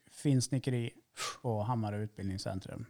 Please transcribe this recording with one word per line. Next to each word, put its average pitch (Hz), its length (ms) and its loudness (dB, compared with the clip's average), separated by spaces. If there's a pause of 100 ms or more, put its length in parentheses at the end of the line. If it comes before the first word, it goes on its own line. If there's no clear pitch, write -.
(100)
Finns 131 340 4
Snickeri 123 460 0 (520)
på 110 200 2
Hammarö 107 400 0
utbildningscentrum, 98 880 -4